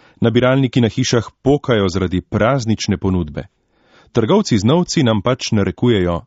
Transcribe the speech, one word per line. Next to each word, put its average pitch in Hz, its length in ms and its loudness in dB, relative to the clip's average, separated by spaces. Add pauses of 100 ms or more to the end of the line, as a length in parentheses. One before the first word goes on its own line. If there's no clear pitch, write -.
(220)
Nabiralniki 123 600 2
na 110 80 4
hišah 123 420 -2 (100)
pokajo 123 480 0
zaradi 90 320 -2
praznične 107 760 -2
ponudbe. 85 500 -4 (640)
Trgovci 143 460 0
z 90 60 -2
novci 160 400 0
nam 110 180 0
pač - 300 -4
narekujejo 95 760 0